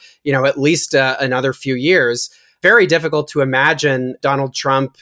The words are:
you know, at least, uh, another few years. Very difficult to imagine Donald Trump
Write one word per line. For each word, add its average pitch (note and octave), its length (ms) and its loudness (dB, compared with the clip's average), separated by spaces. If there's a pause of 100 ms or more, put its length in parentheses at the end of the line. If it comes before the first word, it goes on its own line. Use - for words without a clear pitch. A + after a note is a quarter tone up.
(240)
you D3 80 -2
know, C3 120 0
at C#3 160 0
least, D3+ 360 0
uh, C3 240 2
another C3 340 -2
few C3+ 220 -6
years. B2+ 560 0 (320)
Very G3 240 6
difficult D3+ 400 0
to D3 140 -4
imagine C3+ 800 0
Donald C#3 340 -2
Trump C3+ 460 -2